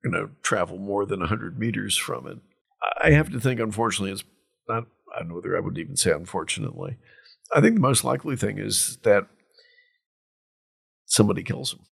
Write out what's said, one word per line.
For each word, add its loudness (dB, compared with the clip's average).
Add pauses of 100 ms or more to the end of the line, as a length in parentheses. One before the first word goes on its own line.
you -2
know, -2 (140)
travel 0
more -2
than -4
a -2
hundred -4
meters -2
from -6
it. -14 (680)
I 6
have 6
to -4
think, 0
unfortunately, 0
it's -10 (420)
not, -4 (280)
I -6
don't -8
know -10
whether -2
I 2
would -4
even -6
say 4
unfortunately. -4 (580)
I 6
think 6
the 4
most 4
likely -2
thing -2
is -2
that 6 (1800)
somebody 4
kills -6
him. -14 (180)